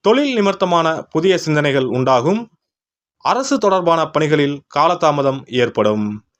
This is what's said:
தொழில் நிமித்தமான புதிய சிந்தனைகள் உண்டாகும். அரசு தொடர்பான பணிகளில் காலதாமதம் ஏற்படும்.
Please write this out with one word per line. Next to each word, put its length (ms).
தொழில் 340
நிமித்தமான 680
புதிய 360
சிந்தனைகள் 460
உண்டாகும். 640
அரசு 400
தொடர்பான 480
பணிகளில் 560
காலதாமதம் 720
ஏற்படும். 800